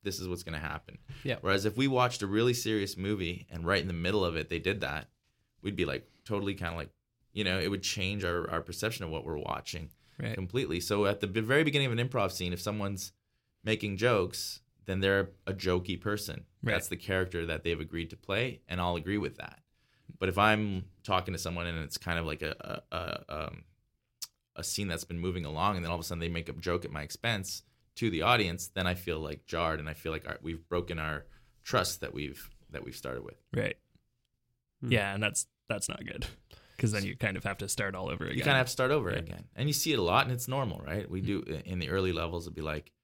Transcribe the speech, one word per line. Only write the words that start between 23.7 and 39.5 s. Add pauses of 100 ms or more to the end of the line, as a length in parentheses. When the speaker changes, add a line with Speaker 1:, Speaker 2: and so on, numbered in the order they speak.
Speaker 1:
a
scene
that's
been
moving
along,
and
then
all
of
a
sudden
they
make
a
joke
at
my
expense (340)
to
the
audience,
then
I
feel,
like,
jarred,
and
I
feel
like
our,
we've
broken
our (380)
trust
that
we've, (220)
that
we've
started
with. (180)
Speaker 3:
Right. (1040)
Speaker 2:
Hmm.
Speaker 3:
Yeah,
and
that's, (200)
that's
not
good, (520)
'cause
then
you
kind
of
have
to
start
all
over
again.
Speaker 1:
You
kinda
have
to
start
over
Speaker 3:
Yeah.
Speaker 1:
again.